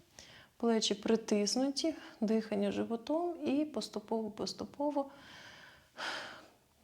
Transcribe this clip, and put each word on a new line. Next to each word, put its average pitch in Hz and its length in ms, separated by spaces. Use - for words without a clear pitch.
Плечі 226 380
притиснуті. 226 1000
Дихання 214 520
животом. 233 600
І 277 180
поступово-поступово 226 1400